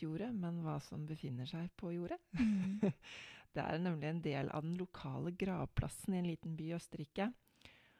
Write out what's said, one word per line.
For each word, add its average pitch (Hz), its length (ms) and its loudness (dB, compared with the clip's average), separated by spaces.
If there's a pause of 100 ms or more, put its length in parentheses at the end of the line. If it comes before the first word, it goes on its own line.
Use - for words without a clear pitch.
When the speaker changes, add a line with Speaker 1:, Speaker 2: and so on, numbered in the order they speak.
Speaker 1:
jorde, 170 300 -2
men 170 300 0
hva 151 180 2
som 151 260 -6
befinner 139 400 -4
seg 165 300 -2
på 175 160 -4
jordet. 175 260 -2 (140)
Speaker 2:
Mhm. 196 480 4 (160)
Speaker 1:
<laughs> - 60 -20 (520)
Det - 100 0
er 156 140 2
nemlig 170 260 2
en 160 180 0
del 143 280 2
av 151 120 0
den 170 140 0
lokale 156 560 -2
gravplassen 185 840 0
i 180 40 4
en 175 80 2
liten 160 280 -2
by 156 140 -4
i 170 80 -2
Østerrike. - 560 -2 (680)